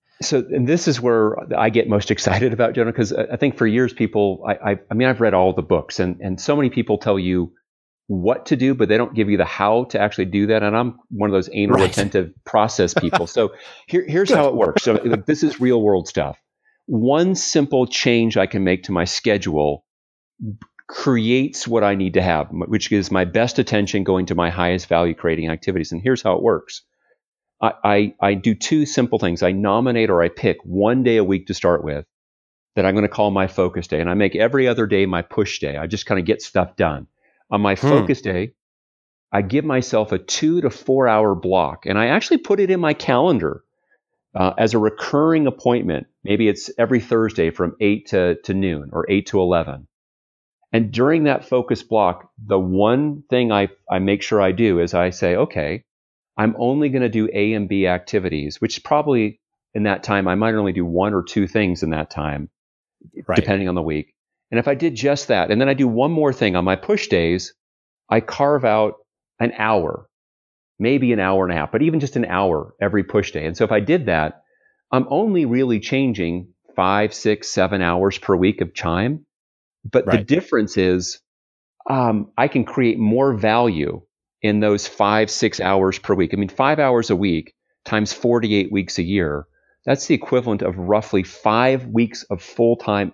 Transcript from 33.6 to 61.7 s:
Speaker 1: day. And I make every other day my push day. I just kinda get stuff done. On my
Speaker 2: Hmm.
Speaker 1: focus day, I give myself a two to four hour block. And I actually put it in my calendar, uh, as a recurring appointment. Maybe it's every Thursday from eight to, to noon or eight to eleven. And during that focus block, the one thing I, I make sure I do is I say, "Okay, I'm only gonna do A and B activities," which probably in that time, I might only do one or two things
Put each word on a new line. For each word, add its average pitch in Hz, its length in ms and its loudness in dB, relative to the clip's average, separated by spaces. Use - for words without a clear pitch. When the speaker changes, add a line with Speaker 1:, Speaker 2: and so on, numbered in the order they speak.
Speaker 1:
day. 78 140 -4
And 85 80 -2
I 90 60 0
make 101 220 0
every 127 320 2
other 117 180 0
day 101 200 2
my 92 160 -2
push - 360 -4
day. 71 180 -6
I 80 100 -6
just 104 200 -6
kinda 95 160 0
get 104 180 0
stuff - 360 -2
done. 73 300 -2
On 104 100 0
my 101 140 2
Speaker 2:
Hmm. 135 140 -2
Speaker 1:
focus 135 340 2
day, 98 300 -4
I 101 100 0
give 127 220 -2
myself 120 480 -2
a 95 60 -2
two 160 440 -2
to 135 80 0
four 131 380 0
hour 107 260 4
block. 85 520 -2
And 98 120 0
I 113 80 2
actually 214 320 0
put 202 220 0
it 190 100 2
in 185 100 0
my 151 140 0
calendar, 127 680 0
uh, 92 240 0
as 113 160 2
a 117 40 2
recurring 147 680 0
appointment. 120 600 -2
Maybe 104 240 2
it's 101 300 -2
every 117 220 2
Thursday 104 500 0
from 85 300 -4
eight 104 280 0
to, 90 360 0
to 98 100 -4
noon 82 380 -4
or 82 180 -4
eight 98 180 0
to 101 120 0
eleven. 80 480 -2
And 113 220 0
during 147 320 2
that 139 240 -2
focus 123 340 -2
block, 98 480 0
the 101 120 2
one 117 720 0
thing 123 200 0
I, 101 180 2
I 92 100 -2
make 98 220 0
sure 107 180 0
I 95 120 2
do 98 280 2
is 87 120 -2
I 90 180 2
say, 90 240 -2
"Okay, 95 500 -4
I'm 110 220 0
only 139 320 0
gonna 127 180 0
do 107 240 0
A 104 220 -2
and 104 160 -4
B 98 160 0
activities," 87 760 -4
which - 240 -4
probably 135 560 0
in 104 120 -2
that 98 180 0
time, 98 260 0
I 90 60 2
might 110 200 0
only 101 200 0
do 90 100 -2
one 90 300 0
or 92 80 0
two 101 240 -2
things 92 360 0